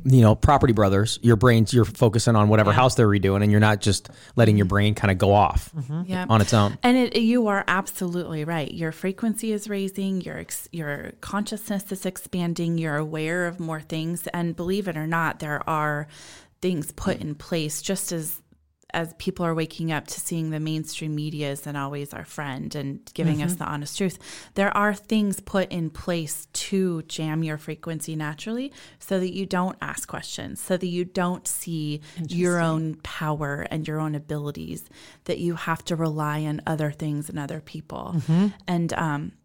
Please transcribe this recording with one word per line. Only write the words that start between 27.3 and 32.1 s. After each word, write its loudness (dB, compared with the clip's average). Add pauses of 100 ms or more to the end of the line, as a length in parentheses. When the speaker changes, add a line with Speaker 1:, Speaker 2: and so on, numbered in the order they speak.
Speaker 3:
your -4
frequency -8
naturally -8 (260)
so -2
that -2
you -6
don't -2
ask -8
questions, -10
so -2
that -4
you -2
don't -4
see -6 (280)